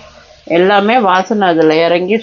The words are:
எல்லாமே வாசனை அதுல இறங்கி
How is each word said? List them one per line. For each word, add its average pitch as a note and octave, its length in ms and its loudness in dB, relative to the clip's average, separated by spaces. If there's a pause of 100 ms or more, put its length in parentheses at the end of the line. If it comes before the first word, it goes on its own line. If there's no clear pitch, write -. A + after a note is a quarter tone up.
(560)
எல்லாமே G3+ 400 2 (100)
வாசனை F#3+ 460 -2
அதுல D#3 320 2
இறங்கி F3+ 380 -2